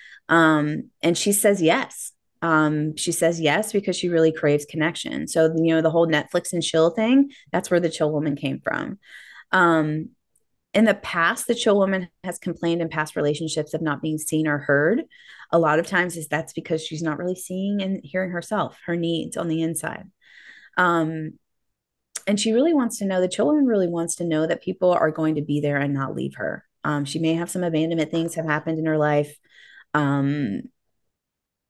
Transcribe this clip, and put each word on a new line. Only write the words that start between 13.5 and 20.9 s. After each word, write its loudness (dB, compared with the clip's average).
of -4
not -4
being -4
seen -2
or 0
heard. 2
A 4
lot 4
of -2
times -2
is -10
that's -4
because -4
she's -8
not -4
really -4
seeing -4
and -4
hearing -6
herself, -4
her -2
needs -4
on -4
the -2
inside. -6
Um, 0